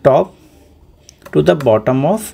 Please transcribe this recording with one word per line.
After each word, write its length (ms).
top 220
to 100
the 160
bottom 460
of 280